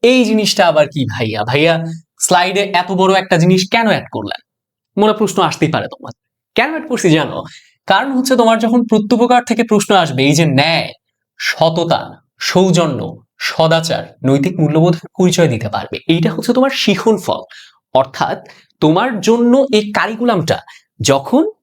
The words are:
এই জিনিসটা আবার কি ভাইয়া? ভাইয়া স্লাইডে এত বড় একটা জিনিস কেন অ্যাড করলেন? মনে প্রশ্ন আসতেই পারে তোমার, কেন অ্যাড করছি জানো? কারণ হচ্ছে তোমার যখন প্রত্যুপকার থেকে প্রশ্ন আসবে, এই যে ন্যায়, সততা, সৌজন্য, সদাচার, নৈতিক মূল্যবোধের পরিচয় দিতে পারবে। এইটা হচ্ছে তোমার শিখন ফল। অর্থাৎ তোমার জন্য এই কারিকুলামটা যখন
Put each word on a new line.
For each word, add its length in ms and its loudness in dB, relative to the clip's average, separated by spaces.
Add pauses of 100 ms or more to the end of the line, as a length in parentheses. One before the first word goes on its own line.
এই 240 4
জিনিসটা 420 2
আবার 200 2
কি 180 -4
ভাইয়া? 380 -4
ভাইয়া 420 0 (340)
স্লাইডে 420 0
এত 300 -2
বড় 280 2
একটা 180 -2
জিনিস 240 4 (100)
কেন 160 0
অ্যাড 240 -2
করলেন? 280 -10 (580)
মনে 160 4
প্রশ্ন 280 -2
আসতেই 300 0
পারে 160 -4
তোমার, 240 -16 (440)
কেন 140 0
অ্যাড 180 -8
করছি 240 0
জানো? 320 0 (420)
কারণ 260 0
হচ্ছে 240 0
তোমার 240 2
যখন 260 0
প্রত্যুপকার 640 2
থেকে 160 0
প্রশ্ন 320 0
আসবে, 280 0
এই 100 4
যে 120 2
ন্যায়, 460 0 (480)
সততা, 600 -2 (380)
সৌজন্য, 760 0 (220)
সদাচার, 640 -2 (220)
নৈতিক 340 0
মূল্যবোধের 480 2 (120)
পরিচয় 280 2
দিতে 220 -4
পারবে। 280 -8 (100)
এইটা 240 0
হচ্ছে 220 -4
তোমার 160 2
শিখন 480 0
ফল। 240 -6 (520)
অর্থাৎ 560 -2 (300)
তোমার 420 0
জন্য 520 4
এই 180 0
কারিকুলামটা 680 -2 (420)
যখন 460 0 (160)